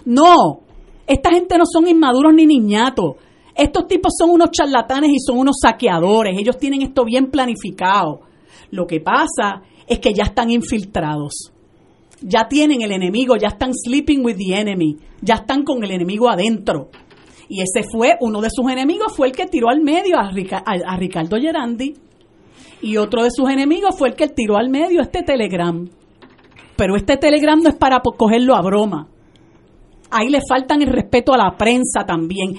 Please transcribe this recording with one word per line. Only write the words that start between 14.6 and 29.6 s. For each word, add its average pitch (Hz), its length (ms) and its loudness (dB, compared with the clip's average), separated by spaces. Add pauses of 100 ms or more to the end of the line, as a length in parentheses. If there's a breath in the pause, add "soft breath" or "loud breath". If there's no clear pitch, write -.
Ya 208 140 0
están 277 300 -4
con 254 180 -4
el 196 80 -8
enemigo 190 380 -2
adentro. 202 600 -4 (580 soft breath)
Y 196 100 -10
ese 190 320 -4
fue, 240 300 2
uno 214 180 -4
de 220 100 -2
sus 262 220 -2
enemigos 294 460 -2
fue 269 100 2
el 262 60 -4
que 370 140 -6
tiró 254 200 -2
al 269 140 0
medio 330 360 0
a 202 140 -4
Rica-, 185 340 -8
a, 185 280 -4
a - 20 -4
Ricardo 175 400 -4
Gerandi. 269 580 -4 (880 soft breath)
Y 214 140 -4
otro 214 280 0
de 240 60 2
sus 254 200 0
enemigos 294 480 0
fue - 100 2
el - 80 -4
que 302 140 0
tiró 214 260 -2
al 233 140 0
medio 320 320 0
este 349 200 -4
Telegram. 180 640 -2 (920)
Pero 196 180 0
este 208 220 0
Telegram 302 440 4
no 320 60 2
es 302 80 4
para 262 260 2
po-, 254 120 -2
cogerlo 240 420 4
a 196 60 2
broma. 196 480 -2 (1000)